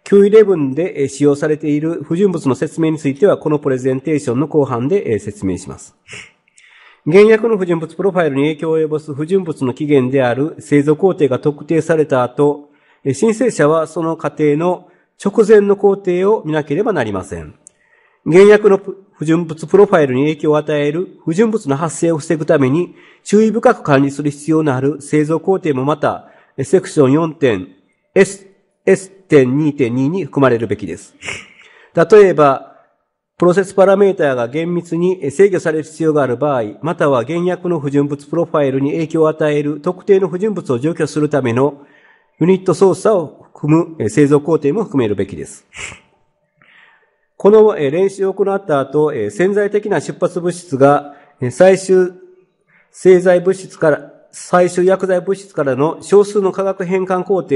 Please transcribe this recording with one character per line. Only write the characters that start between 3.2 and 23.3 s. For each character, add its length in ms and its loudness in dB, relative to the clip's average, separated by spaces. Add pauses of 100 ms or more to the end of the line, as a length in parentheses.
は、 120 2
こ 100 -6
の 100 0
プ 120 -4
レ 80 -2
ゼ 140 -2
ン 80 -4
テ 160 -4
ー 20 0
シ 120 -6
ョ 40 0
ン 60 -2
の 60 -2
後 180 0
半 240 -4
で、 240 -2
え、 60 -2
説 280 -10
明 100 -4
し 120 -14
ま 100 -16
す。 180 -20 (1120)
原 160 6
薬 260 4
の 80 0
不 80 -2
純 140 -2
物 160 -10
プ 80 -8
ロ 100 0
フ 60 -2
ァ 80 2
イ 40 -2
ル 60 -4
に 60 0
影 140 -2
響 160 -6
を 60 0
及 100 0
ぼ 100 -4
す 160 -12
不 120 -8
純 160 0
物 220 -6
の 80 -2
起 140 -6
源 260 2
で 100 2
あ 120 0
る 240 -4
製 240 0
造 140 2
工 180 2
程 140 0
が 100 -2
特 260 -4
定 160 0
さ 160 0
れ 80 2
た 180 0
後、 460 -2 (360)
え、 100 -2
申 180 0
請 180 0
者 180 0
は 180 0
そ 160 -8
の 140 -4
過 140 -6
程 260 0
の 320 -4 (360)
直 220 0
前 160 6
の 140 2
工 200 2
程 360 -2
を 120 -4
見 80 -6
な 100 -2
け 140 -4
れ 80 -2
ば 80 -2
な 100 -2
り 100 -6
ま 120 -6
せ 160 -12
ん。 140 -16 (720)
原 200 6
薬 260 4
の 100 2 (340)
不 100 -12
純 220 0
物 200 -14
プ 100 0
ロ 100 6
フ 60 -2
ァ 120 4
イ 20 -2
ル 80 -2
に 80 0
影 140 -2
響 160 -2
を 60 2
与 160 -4
え 180 -2
る 320 -8
不 100 -4
純 160 2
物 180 -6
の 80 0
発 200 -6
生 160 0
を 60 -2
防 180 -4
ぐ 100 -6
た 120 2
め 120 2
に 240 -2 (300)
注 180 2